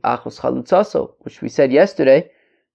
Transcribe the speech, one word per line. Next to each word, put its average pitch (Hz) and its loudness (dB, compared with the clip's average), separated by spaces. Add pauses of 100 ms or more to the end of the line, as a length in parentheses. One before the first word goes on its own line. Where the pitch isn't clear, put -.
achos 117 -8
chalutzaso, 131 -4
which - -20
we - -8
said 135 0
yesterday. 151 2 (460)